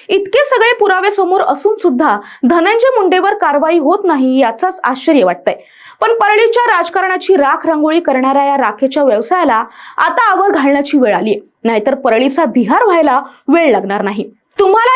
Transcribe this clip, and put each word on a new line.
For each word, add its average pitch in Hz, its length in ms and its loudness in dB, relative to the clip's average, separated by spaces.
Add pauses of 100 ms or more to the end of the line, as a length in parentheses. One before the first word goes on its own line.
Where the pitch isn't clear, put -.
इतके 403 360 0
सगळे 480 320 2
पुरावे 392 340 0
समोर 381 300 0
असून 403 340 -2
सुद्धा 269 420 0 (260)
धनंजय 427 560 2
मुंडेवर 370 340 0
कारवाई 320 440 0
होत 320 260 0
नाही, 262 340 0
याचाच 269 460 -2
आश्चर्य 269 400 0
वाटतंय. 180 320 -2 (460)
पण 440 100 2
परळीच्या 453 680 2
राजकारणाची 370 580 -2
राख 285 320 0
रांगोळी 311 320 0
करणाऱ्या 269 460 0
या 277 120 0
राखेच्या 269 460 -2
व्यवसायाला 240 600 0 (340)
आता 427 340 0
आवर 381 200 0
घालण्याची 285 460 0
वेळ 226 180 2
आलीये, 208 240 -2 (240)
नाहीतर 226 320 0
परळीचा 262 500 0
बिहार 247 380 0
व्हायला 311 380 2 (260)
वेळ 320 240 2
लागणार 196 300 -2
नाही. 202 280 -6 (300)
तुम्हाला 440 360 2